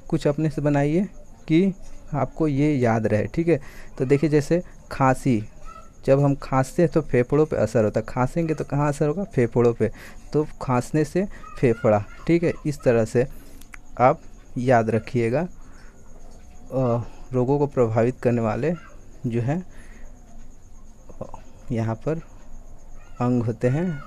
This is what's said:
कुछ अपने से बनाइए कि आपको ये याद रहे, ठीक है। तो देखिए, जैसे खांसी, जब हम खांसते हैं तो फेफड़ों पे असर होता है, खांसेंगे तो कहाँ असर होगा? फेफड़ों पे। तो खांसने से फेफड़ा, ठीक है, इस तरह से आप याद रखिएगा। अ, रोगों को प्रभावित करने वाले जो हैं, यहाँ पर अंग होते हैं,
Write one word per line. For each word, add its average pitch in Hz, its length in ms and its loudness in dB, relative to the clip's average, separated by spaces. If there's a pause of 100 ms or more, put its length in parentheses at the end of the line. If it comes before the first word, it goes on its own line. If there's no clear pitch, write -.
कुछ 156 180 -2
अपने 151 240 2
से 143 120 -4
बनाइए 147 460 2 (400)
कि 175 240 4 (420)
आपको 143 340 0
ये 147 260 2
याद 113 320 4
रहे, 104 200 2
ठीक 170 220 -2
है। 160 120 4 (380)
तो 139 60 0
देखिए, 143 260 4
जैसे 151 320 2 (280)
खांसी, 127 540 2 (640)
जब 139 140 6
हम 143 140 4
खांसते 135 480 0
हैं 160 100 4
तो 165 80 2
फेफड़ों 143 460 2
पे - 100 -2
असर 110 280 2
होता 104 160 0
है, 110 80 -4
खांसेंगे 156 460 0
तो - 100 -4
कहाँ 143 240 0
असर 147 200 0
होगा? 180 160 -2
फेफड़ों 120 500 2
पे। 110 160 0 (420)
तो 151 140 2 (160)
खांसने 131 420 0
से 180 220 -2 (340)
फेफड़ा, 113 440 4 (220)
ठीक 170 160 4
है, 160 100 2 (140)
इस 147 160 -4
तरह 117 220 4
से 120 220 2 (760)
आप 131 200 6 (380)
याद 120 320 4
रखिएगा। 117 500 0
अ, - 1600 -6 (280)
रोगों 127 260 2
को 143 80 2
प्रभावित 120 540 2
करने 120 200 2
वाले 113 340 0 (520)
जो 117 140 0
हैं, 147 260 -2 (2000)
यहाँ 110 220 0
पर 151 220 -4 (1040)
अंग 123 220 2
होते 117 260 0
हैं, 156 380 0